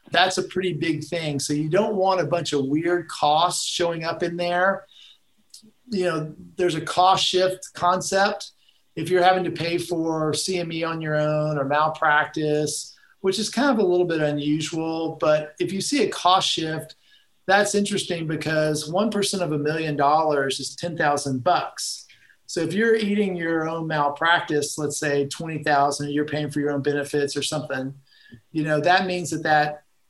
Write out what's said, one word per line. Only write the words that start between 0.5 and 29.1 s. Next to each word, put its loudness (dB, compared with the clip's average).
big -2
thing. -4
So -4
you -2
don't 2
want 2
a 0
bunch -2
of 2
weird 0
costs 2
showing -2
up -4
in -4
there. 0
You -2
know, -4
there's 0
a -4
cost 4
shift 0
concept. 0
If -6
you're 4
having 6
to -2
pay -2
for -2
C -2
M -4
E -2
on -4
your -2
own 0
or 0
malpractice, 0
which 0
is -4
kind 2
of 2
a 2
little 2
bit 0
unusual, -2
but 2
if -2
you -4
see 0
a 0
cost 2
shift, -4
that's 2
interesting -2
because -2
one 0
percent -2
of -2
a 0
million -2
dollars 2
is -10
ten -6
thousand 0
bucks. -2
So -4
if -2
you're 4
eating 0
your -2
own -6
malpractice, 0
let's -4
say 0
twenty -8
thousand, 2
you're 0
paying -4
for -2
your 0
own -2
benefits -2
or -4
something, -6
you -2
know, 0
that 4
means -4